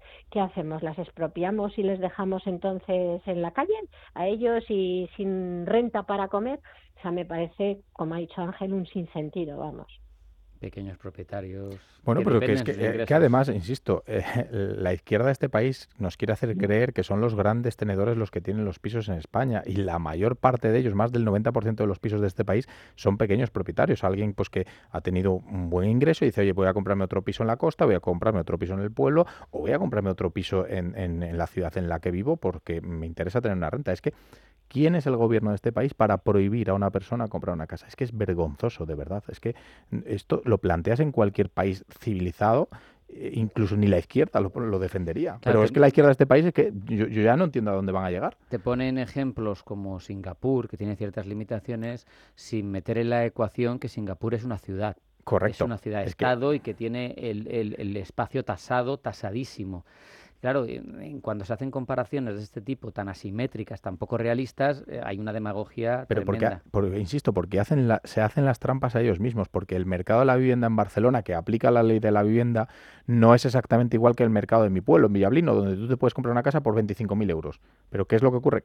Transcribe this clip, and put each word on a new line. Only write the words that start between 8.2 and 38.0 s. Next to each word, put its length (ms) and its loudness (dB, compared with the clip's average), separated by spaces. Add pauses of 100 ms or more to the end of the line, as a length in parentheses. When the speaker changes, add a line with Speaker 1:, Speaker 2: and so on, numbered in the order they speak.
Speaker 1:
Ángel, 320 -6
un 140 -4
sinsentido, 720 -8
vamos. 420 -12 (600)
Speaker 2:
Pequeños 360 -12
propietarios 840 -12 (260)
Speaker 3:
Bueno, 160 2
Speaker 2:
que 40 -2
Speaker 3:
pero 160 4
que 120 2
es 80 2
Speaker 2:
dependen 40 -6
Speaker 3:
que, 80 -2
Speaker 2:
de 60 -8
sus 20 -8
Speaker 3:
eh, 60 0
que 80 0
Speaker 2:
ingresos. 220 2
Speaker 3:
además, 340 6
insisto, 560 -2
eh, 160 -2
<laughs> 280 -4
la 440 -2
izquierda 320 0
de 60 2
este 180 -2
país 480 -2
nos 180 -4
quiere 160 -2
hacer 240 -2
Speaker 1:
Mm. 20 -2
Speaker 3:
creer 360 2
que 80 0
son 180 -2
los 140 0
grandes 420 0
tenedores 400 0
los 140 -2
que 100 -6
tienen 240 -4
los 140 -4
pisos 320 -6
en 60 -2
España, 500 -2
y 100 -4
la 220 0
mayor 380 -2
parte 340 2
de 80 4
ellos, 160 0
más 180 2
del 140 0
noventa 260 2
por 120 -2
ciento 180 -2
de 60 2
los 100 -2
pisos 240 -2
de 60 2
este 180 -2
país, 200 0 (280)
son 240 0
pequeños 320 2
propietarios. 540 0
Alguien, 280 0
pues, 160 -4
que 180 -4 (240)
ha 120 -6
tenido 320 2
un 340 -6
buen 220 2
ingreso 340 2
y 40 4
dice: 120 0
"Oye, 120 4
voy 160 2
a 40 4
comprarme 320 0
otro 160 -2
piso 220 -4
en 60 0
la 100 -2
costa, 260 0
voy 120 6
a 40 -2
comprarme 400 0
otro 180 -2
piso 140 -4
en 80 -4
el 120 -6
pueblo, 340 2 (240)
o 80 -10
voy 140 0
a 60 2
comprarme 300 -2
otro 220 -2
piso 360 -2
en, 300 -6
en, 260 -4
en 140 -6
la 100 0
ciudad 300 -6
en 140 -2
la 100 -2
que 100 -2
vivo 280 -2
porque 420 -4
me 260 -8
interesa 360 -4
tener 160 -2
una 100 -2
renta". 240 -4
Es 80 -4
que, 140 -4 (540)
¿quién 260 2
es 120 -2
el 100 2
gobierno 340 4
de 60 0
este 160 -2
país 220 0
para 240 4
prohibir 520 2
a 40 2
una 160 2
persona 380 -4
comprar 260 -4
una 120 -6
casa? 200 -12
Es 100 -20
que 80 -4